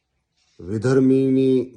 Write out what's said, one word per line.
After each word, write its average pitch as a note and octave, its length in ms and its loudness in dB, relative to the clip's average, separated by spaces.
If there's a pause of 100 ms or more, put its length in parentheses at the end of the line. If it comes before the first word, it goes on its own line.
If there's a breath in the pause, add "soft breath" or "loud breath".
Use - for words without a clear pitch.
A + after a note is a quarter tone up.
(600)
વિધર્મીની C3 960 0 (200)